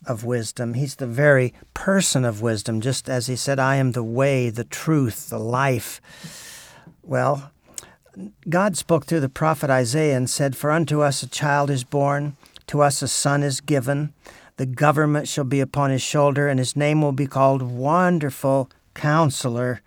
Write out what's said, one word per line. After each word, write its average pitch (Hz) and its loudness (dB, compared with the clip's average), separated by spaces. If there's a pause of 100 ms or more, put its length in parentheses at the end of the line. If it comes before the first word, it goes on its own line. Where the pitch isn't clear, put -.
of 117 -6
wisdom. 120 -4
He's 135 -4
the 131 -8
very 131 4 (220)
person 190 2
of 110 -2
wisdom, 110 -2
just 127 -4
as 127 -2
he 127 -4
said, 135 -2
"I 135 2
am 131 2
the 117 -2
way, 127 0
the 113 -6
truth, 143 -2
the 113 -6
life." 123 -2 (1000)
Well, 139 -2 (960)
God 180 0
spoke 165 0
through 165 0
the 135 -2
prophet 156 -2
Isaiah 131 2
and 127 0
said, 139 -2
"For 147 -2
unto 151 2
us 139 0
a 127 -10
child 143 0
is 127 -2
born, 143 -2 (300)
to 143 2
us 143 2
a 131 -4
son 143 0
is 139 -2
given. 143 -2 (460)
The 131 -2
government 147 2
shall - -2
be 135 0
upon 139 0
his 131 0
shoulder, 143 2
and 135 2
his 123 -2
name 151 2
will 143 2
be 135 -2
called 135 2
Wonderful 139 0 (240)
Counselor, 131 0